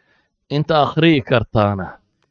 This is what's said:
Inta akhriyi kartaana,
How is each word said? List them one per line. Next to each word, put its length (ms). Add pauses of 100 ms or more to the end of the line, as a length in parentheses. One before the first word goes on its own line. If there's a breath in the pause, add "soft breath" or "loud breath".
(520)
Inta 300
akhriyi 400
kartaana, 680 (440)